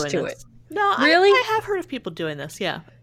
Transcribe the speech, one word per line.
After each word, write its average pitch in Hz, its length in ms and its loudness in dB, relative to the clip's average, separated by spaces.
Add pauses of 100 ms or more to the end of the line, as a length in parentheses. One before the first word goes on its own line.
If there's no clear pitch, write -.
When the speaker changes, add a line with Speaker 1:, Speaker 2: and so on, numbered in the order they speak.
(120)
Speaker 1:
doing 175 140 -2
Speaker 2:
to - 60 -6
Speaker 1:
this. - 100 -16
Speaker 2:
it. - 320 -20
Speaker 1:
No, 403 240 0
Speaker 2:
Really? 339 320 6
Speaker 1:
I, 508 180 6
I 440 60 -2
have 440 100 -2
heard 392 140 -4
of 339 100 -8
people 220 240 -10
doing 156 280 -6
this, 147 200 -12
yeah. 170 200 -4 (240)